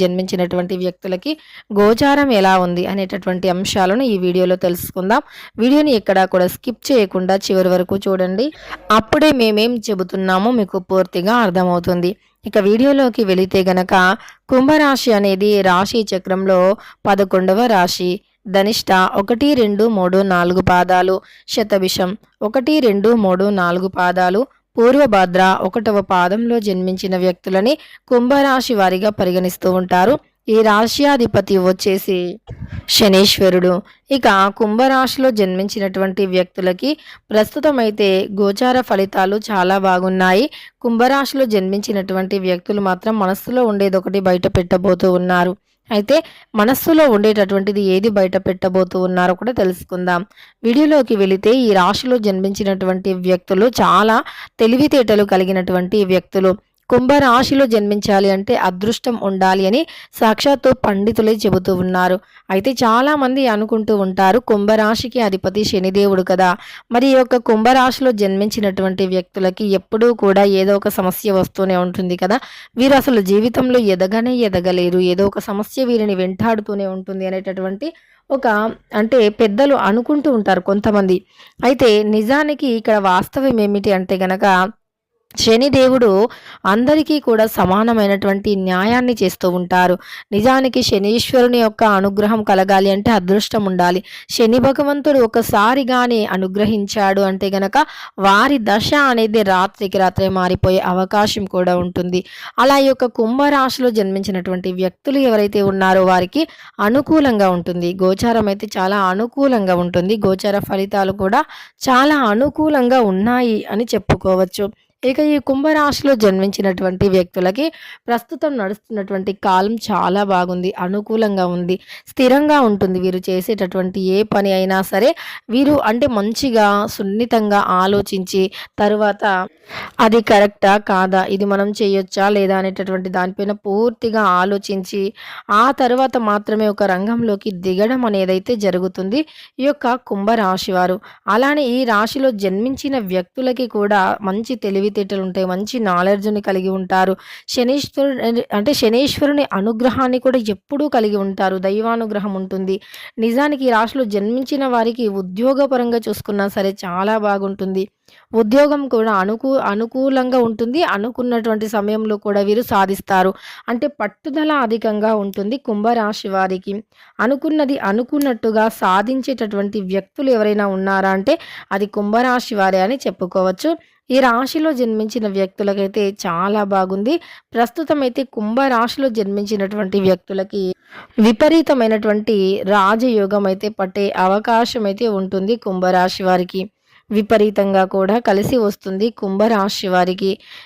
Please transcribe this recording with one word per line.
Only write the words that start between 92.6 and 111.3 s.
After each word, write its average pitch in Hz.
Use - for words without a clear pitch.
అంటే 202
అదృష్టం 202
ఉండాలి. 180
శని 240
భగవంతుడు 285
ఒకసారిగానే 240
అనుగ్రహించాడు 202
అంటే 190
గనక 196
వారి 208
దశ 208
అనేది 226
రాత్రికి 190
రాత్రే 185
మారిపోయే 185
అవకాశం 202
కూడా 180
ఉంటుంది. 180
అలా 277
ఈ 269
యొక్క 254
కుంభరాశిలో 262
జన్మించినటువంటి 190
వ్యక్తులు 185
ఎవరైతే 214
ఉన్నారో 190
వారికి 185
అనుకూలంగా 240
ఉంటుంది. 175
గోచారం 208
అయితే 202
చాలా 196
అనుకూలంగా 226
ఉంటుంది. 180
గోచార 196
ఫలితాలు 196
కూడా 214